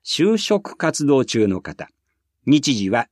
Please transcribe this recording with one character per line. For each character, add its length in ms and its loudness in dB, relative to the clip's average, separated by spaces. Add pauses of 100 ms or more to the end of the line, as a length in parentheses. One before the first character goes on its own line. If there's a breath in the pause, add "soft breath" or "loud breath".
就 300 0
職 400 -4
活 280 -4
動 200 4
中 240 0
の 120 -2
方。 280 -14 (580)
日 300 2
時 140 -2
は 220 -2